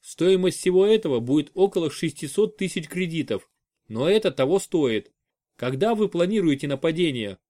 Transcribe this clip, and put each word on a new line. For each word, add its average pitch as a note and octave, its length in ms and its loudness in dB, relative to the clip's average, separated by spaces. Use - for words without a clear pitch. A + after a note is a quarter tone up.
Стоимость F#3 580 0
всего F#3 260 4
этого G3+ 340 2
будет C#3+ 360 0
около F#3 340 0
шестисот E3+ 680 -4
тысяч F3+ 300 -6
кредитов, E3 640 -6
но A#2+ 200 -4
это G#3 220 2
того D3 300 0
стоит. B2+ 520 -2
"Когда C3+ 400 -2
вы G#3+ 120 0
планируете F3 600 0
нападение?" C#3 720 -2